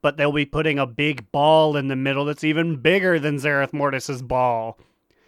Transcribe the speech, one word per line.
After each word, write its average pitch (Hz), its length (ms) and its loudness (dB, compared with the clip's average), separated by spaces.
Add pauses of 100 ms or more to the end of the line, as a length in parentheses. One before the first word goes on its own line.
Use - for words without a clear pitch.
but 147 160 0
they'll 147 120 2
be 143 160 -2
putting 151 320 -2
a 135 80 -2
big 139 460 -6
ball 156 440 4
in 139 120 -2
the 135 80 -2
middle 139 300 -2
that's 147 180 -6
even 156 320 0
bigger 175 420 2
than 147 200 -2
Zereth 139 340 0
Mortis's 139 500 -2
ball. 120 560 -2 (500)